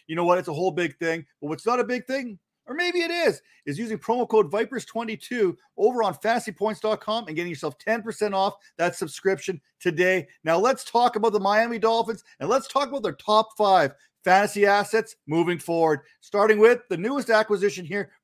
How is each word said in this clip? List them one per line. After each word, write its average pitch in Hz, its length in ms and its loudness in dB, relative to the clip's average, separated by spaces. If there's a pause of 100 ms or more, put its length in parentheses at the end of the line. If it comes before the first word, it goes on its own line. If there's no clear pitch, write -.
you 160 100 -8
know 175 80 0
what? 175 120 6
It's 180 120 -4
a 160 40 -4
whole 175 180 -2
big 160 260 -4
thing, 165 280 -4 (140)
but 147 80 -10
what's 156 180 -6
not 247 140 0
a 233 60 0
big 247 200 -6
thing, 254 320 -8 (280)
or 247 100 -12
maybe 349 240 -2
it 339 100 -2
is, 330 320 -2 (240)
is 147 140 -8
using 220 180 -6
promo 247 300 -2
code 180 240 2
vipers 202 320 -4
twenty-two 226 720 -4 (200)
over 233 260 0
on 190 120 0
fantasy 226 360 -2
points 202 300 -6
dot 214 180 -2
com 220 280 -6
and 156 100 -8
getting 175 140 -4
yourself 147 260 -8
ten 226 240 -4
percent 214 320 -4
off 196 220 0 (220)
that 175 200 -2
subscription 190 640 -4 (180)
today. 180 480 0 (160)
Now 160 140 2
let's 226 260 0
talk 240 320 0
about 220 160 0
the 208 80 2
Miami 214 400 0
Dolphins, 226 460 -2 (160)
and 147 80 -4
let's 247 180 0
talk 277 220 -2
about 269 120 -8
their 185 120 -4
top 214 440 0
five 185 360 4 (320)
fantasy 202 400 4
assets 202 500 2 (100)
moving 165 320 0
forward, 160 440 0 (180)
starting 208 400 2
with 240 300 6
the 180 80 -6
newest 240 320 -4
acquisition 208 560 0
here 190 260 -8 (120)